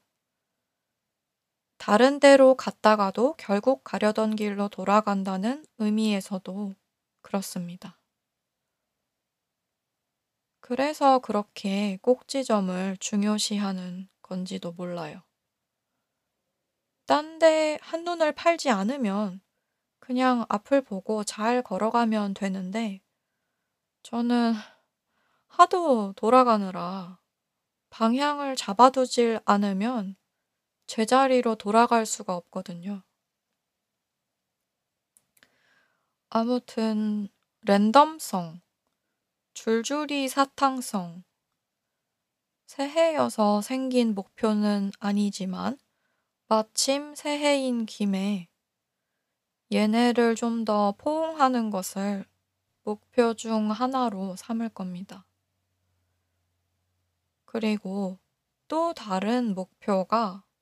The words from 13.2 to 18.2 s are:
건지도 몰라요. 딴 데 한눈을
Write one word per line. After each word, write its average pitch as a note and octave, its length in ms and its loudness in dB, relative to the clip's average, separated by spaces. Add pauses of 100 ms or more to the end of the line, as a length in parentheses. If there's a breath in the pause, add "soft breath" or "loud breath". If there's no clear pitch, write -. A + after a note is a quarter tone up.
건지도 F#3 520 -10
몰라요. F3 500 -10 (1800)
딴 D#4 340 -2
데 D#4 420 4
한눈을 E4 520 -2